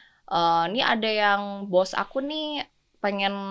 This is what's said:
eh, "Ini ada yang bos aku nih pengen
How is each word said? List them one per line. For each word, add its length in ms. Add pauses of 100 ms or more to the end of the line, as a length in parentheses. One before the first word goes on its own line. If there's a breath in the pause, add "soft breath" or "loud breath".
(300 soft breath)
eh, 400
"Ini 100
ada 300
yang 300 (260)
bos 260
aku 300
nih 400 (340)
pengen 380 (160)